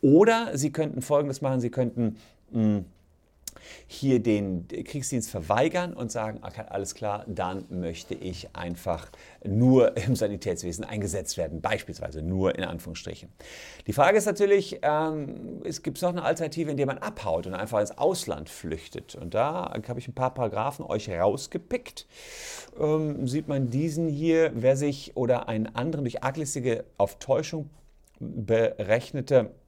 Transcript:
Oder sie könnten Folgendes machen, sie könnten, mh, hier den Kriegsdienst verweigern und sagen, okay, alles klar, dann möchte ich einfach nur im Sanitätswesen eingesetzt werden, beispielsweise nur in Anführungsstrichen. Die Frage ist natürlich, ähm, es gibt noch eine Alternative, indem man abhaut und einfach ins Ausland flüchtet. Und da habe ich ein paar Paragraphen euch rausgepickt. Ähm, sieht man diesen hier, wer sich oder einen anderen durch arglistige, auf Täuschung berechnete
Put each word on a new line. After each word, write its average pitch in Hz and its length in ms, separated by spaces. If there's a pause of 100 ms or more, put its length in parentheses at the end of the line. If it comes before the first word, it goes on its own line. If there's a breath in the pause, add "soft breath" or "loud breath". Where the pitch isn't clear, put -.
Oder 214 560
sie 139 140
könnten 147 320
Folgendes 143 380
machen, 131 180
sie 120 100
könnten, 117 480 (320 loud breath)
mh, 107 360 (1000 loud breath)
hier 131 340
den 104 460
Kriegsdienst - 640
verweigern 147 640
und 117 180
sagen, 110 320
okay, - 240
alles 98 260
klar, 104 340
dann 92 420
möchte 87 440
ich - 400
einfach 85 560 (340 loud breath)
nur 120 540
im 113 180
Sanitätswesen 92 680
eingesetzt 101 540
werden, 82 240
beispielsweise 87 600
nur 95 340
in 90 80
Anführungsstrichen. - 680 (580 loud breath)
Die 107 60
Frage 175 240
ist 214 80
natürlich, 202 580
ähm, 151 800
es - 180
gibt - 200
noch 175 80
eine 170 140
Alternative, 156 460
indem 143 180
man 110 120
abhaut 90 480
und 92 80
einfach 107 240
ins 104 180
Ausland 110 520
flüchtet. - 680
Und 85 180
da 147 400 (140)
habe 123 120
ich - 80
ein 123 80
paar 127 180
Paragraphen 113 520
euch 110 240
rausgepickt. 104 960 (720 loud breath)
Ähm, 151 460
sieht 143 220
man 139 240
diesen 160 380
hier, 160 440
wer 127 220
sich 139 400
oder 123 320
einen 110 280
anderen 143 280
durch 117 200
arglistige, 135 600 (140)
auf - 200
Täuschung 147 520 (500)
berechnete 113 1300 (160)